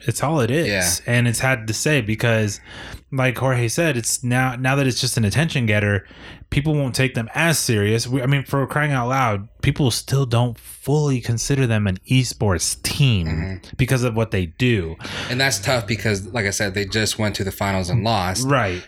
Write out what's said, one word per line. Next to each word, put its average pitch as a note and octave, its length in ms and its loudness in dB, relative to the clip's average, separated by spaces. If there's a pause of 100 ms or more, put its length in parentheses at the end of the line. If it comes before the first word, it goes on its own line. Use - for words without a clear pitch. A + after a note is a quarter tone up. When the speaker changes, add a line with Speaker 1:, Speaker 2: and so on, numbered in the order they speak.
Speaker 1:
It's A2+ 140 -2
all C#3+ 200 2
it A2+ 100 2
is. D3+ 160 2
Speaker 2:
Yeah. F#2+ 440 0
Speaker 1:
And A#2+ 160 4
it's A#2 120 0
had B2+ 280 0
to A2 60 -2
say D3+ 280 0
because, A2 580 0 (520)
like B2+ 260 0
Jorge B2 320 0
said, D#3+ 260 0
it's - 280 -4
now, B2+ 320 0
now C3 200 0
that C#3 120 2
it's A#2+ 120 0
just C3 180 -2
an A#2 60 2
attention B2+ 440 0
getter, G#2 380 2 (440)
people D3 260 0
won't C3+ 200 -2
take C3 180 2
them A2+ 220 -4
as D#3+ 220 2
serious. A2 500 2
We, B2+ 140 -2
I A#2+ 40 -2
mean, C#3 180 2
for C3+ 240 0
crying D3 240 0
out B2 160 0
loud, A#2+ 400 0 (140)
people C#3 300 2
still - 340 0
don't A#2 320 0
fully C#3+ 640 0
consider C3 460 0
them G#2+ 200 2
an F#2 100 0 (140)
esports A2 720 2
team A2 460 2
Speaker 2:
Mm-hmm. E2 280 -2 (220)
Speaker 1:
because B2 260 2
of A#2+ 120 0
what A2+ 160 0
they F#2 160 0
do. F#2 480 0 (340)
Speaker 2:
And B2 100 -4
that's C3+ 200 0
tough A#2+ 280 -2
because, G#2 380 -2
like G#2 200 -4
I G2 60 0
said, G2 220 -2
they G2+ 120 -2
just G#2 340 -2
went G#2 160 0
to G#2+ 100 -4
the F#2+ 60 -4
finals F#2+ 380 -2
and A#2 140 0
lost. G#2 440 0
Speaker 1:
Right, G#2+ 400 0